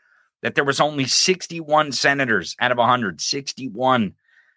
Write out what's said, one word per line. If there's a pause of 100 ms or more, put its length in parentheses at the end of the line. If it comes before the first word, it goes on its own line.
(420)
that
there
was
only
sixty-one
senators
out
of
a
hundred,
sixty-one, (440)